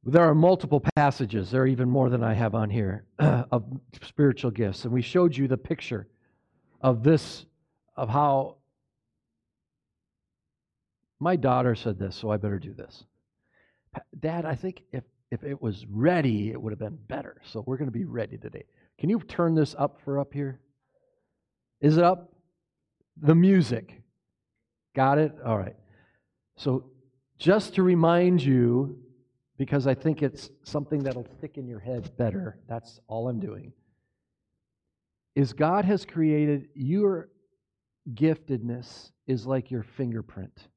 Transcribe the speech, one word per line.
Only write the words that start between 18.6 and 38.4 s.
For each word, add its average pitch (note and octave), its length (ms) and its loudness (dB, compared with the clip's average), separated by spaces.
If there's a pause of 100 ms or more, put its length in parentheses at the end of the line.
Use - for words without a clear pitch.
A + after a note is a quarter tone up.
Can C#3+ 100 -2
you G#3+ 120 0
turn E3+ 340 0
this D#3 220 2
up - 280 -4
for C#3 140 -4
up C#3 140 -6
here? C#3 280 -8 (1200)
Is D3+ 160 4
it E3+ 80 6
up? F3+ 280 0 (880)
The D3+ 140 6
music. E3+ 680 2 (920)
Got C3+ 240 2
it? D3+ 160 0 (100)
All A2+ 140 0
right. F#2+ 180 -8 (800)
So C3 280 -2 (540)
just G3+ 360 2
to F#3+ 80 2
remind F3 600 4
you, C3 560 2 (580)
because C3+ 300 -2
I C3+ 80 2
think D#3 280 -2
it's - 280 -4 (140)
something D3 380 -4
that'll B2 240 -6 (120)
stick - 180 -14
in C3+ 100 -12
your A#2 140 -12
head A2 360 -10
better, G2 420 -4 (100)
that's - 400 -12
all A2+ 200 -6
I'm A#2 120 -6
doing, A2 320 -12 (1600)
is C3+ 180 0
God F3 340 0
has G3 180 0
created, D3+ 720 0
your F3+ 560 -2 (840)
giftedness A#2+ 960 -4 (140)